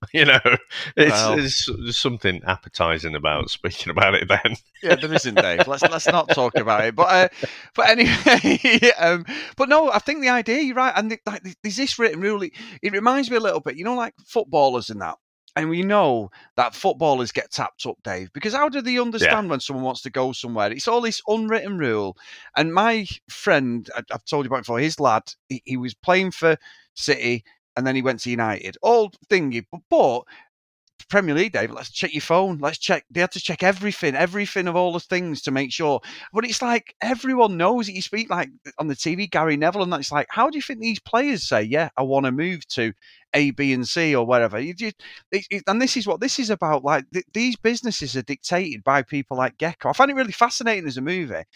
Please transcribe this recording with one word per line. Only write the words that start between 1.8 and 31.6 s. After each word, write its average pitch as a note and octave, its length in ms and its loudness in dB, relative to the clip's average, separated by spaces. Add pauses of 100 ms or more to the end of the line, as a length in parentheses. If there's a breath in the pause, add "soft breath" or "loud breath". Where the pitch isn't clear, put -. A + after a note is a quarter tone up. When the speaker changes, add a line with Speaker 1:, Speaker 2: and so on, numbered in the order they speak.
Speaker 1:
something G2+ 480 -2
appetising E2 680 -2
about D2 360 -2
speaking - 400 -6
about G2 240 4
it F2+ 140 0
then. G#2+ 320 2
<laughs> - 60 -20 (160)
Speaker 2:
Yeah, E3 140 4
there D#3 180 0
isn't, B2+ 220 0
Dave. F#2 300 4
Let's, C#3 160 -4
let's D#3+ 240 2
not E3 220 2
talk C3+ 300 2
about G#2+ 260 2
it. A#2 100 -2
But, F3 140 4
uh, F#3 200 6 (460 loud breath)
but A3 140 4
anyway, A#3+ 1040 4
<laughs> - 40 -8
um, E3+ 260 2 (320 loud breath)
but C4+ 140 2
no, D4+ 200 6
I G#3 80 4
think D#4 220 -4
the C4 80 2
idea, B3 320 2
you're C4 160 -2
right, B3+ 180 2
and G#3+ 160 0
the, A3 140 -6
like, G#3 180 -8 (200)
there's G3+ 140 -6
this C4+ 220 -4
written E3+ 220 0
rule. G3+ 220 -2
It, F3 100 -8 (300 loud breath)
it G3+ 100 -2
reminds A#3+ 380 0
me B3 80 0
a - 20 -2
little F3 200 0
bit, C#3 160 -8
you E3+ 80 -10
know, A#3+ 100 -4
like, A#3+ 180 -6 (140)
footballers C3+ 640 0
and G#2 100 -10
that. E2 160 -6 (400)
And D#3 140 -2
we E3+ 120 0
know D#3 480 2 (260 soft breath)
that B2 180 0
footballers C#3 580 0
get - 180 -6
tapped - 360 -8
up, A#2 160 -8
Dave, F#2 320 -8
because G#3 180 -6
how D4 160 0
do C4+ 140 -6
they B3 160 -2
understand A3 480 0
Speaker 1:
Yeah. E3+ 60 -4
Speaker 2:
when C3 80 -2
someone C3 260 -8
wants B2+ 160 -6
to - 80 -14
go C3 220 -2
somewhere? A2 380 -4
It's C3+ 180 -8
all A#3+ 120 2
this A3+ 280 -4
unwritten G#3+ 500 -2
rule. A2 400 -2 (380 loud breath)
And E3 180 0
my A3 320 2 (240)
friend, B2+ 640 0
I, A#2 60 -6 (100)
I've A#2+ 140 -8
told C#3+ 180 -2
you B2 40 -6
about B2+ 100 -2
it A#2 40 -8
before, A#2 180 -2
his D#3 200 -2
lad, A#2 220 4 (260)
he, B2+ 160 -8
he B2+ 140 -6
was B2 160 -8
playing F#3 380 0
for D#3+ 260 2 (340 soft breath)
City A#2+ 500 -2 (340 soft breath)
and B2+ 100 -2
then C3 100 0
he C3 60 -2
went B2 180 -2
to B2 100 -6
United. A2 520 -4
All A3 300 4 (180)
thingy, C#3 420 0
but, F3+ 160 -14
but F3 360 4 (840 loud breath)
Premier F#3+ 240 2
League, F#3 180 2
Dave, A2+ 180 -2